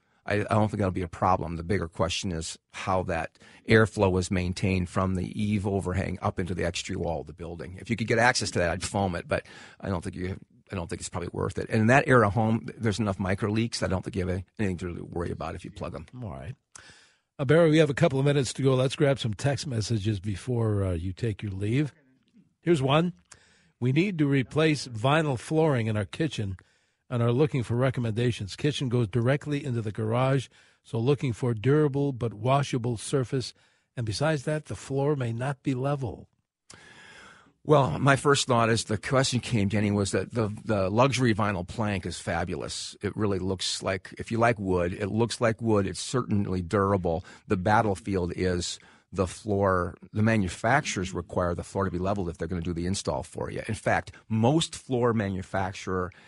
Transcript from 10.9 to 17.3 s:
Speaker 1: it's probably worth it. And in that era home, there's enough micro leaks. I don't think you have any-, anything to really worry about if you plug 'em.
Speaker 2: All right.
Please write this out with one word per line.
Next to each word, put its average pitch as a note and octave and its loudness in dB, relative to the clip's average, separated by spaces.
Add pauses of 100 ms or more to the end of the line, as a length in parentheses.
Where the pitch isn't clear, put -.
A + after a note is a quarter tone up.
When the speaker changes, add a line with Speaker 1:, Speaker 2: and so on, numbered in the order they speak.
Speaker 1:
it's - -10
probably - -6
worth - -4
it. - -6
And A2 2
in G#2+ 6
that C3+ 6
era A#2+ 6
home, A2 0
there's G#2+ -2
enough G2+ -2
micro G2 -2
leaks. A2+ -2
I F2+ -2
don't F2+ -2
think - -8
you F#2+ -2
have F2+ -4
any-, F#2 -2 (120)
anything F#2+ -2
to F2+ -6
really F2+ -8
worry F#2 -6
about E2 -8
if F#2 -12
you - -12
plug - -10
'em. D#2 -12 (160)
Speaker 2:
All F#2+ -8
right. C2+ -12 (840)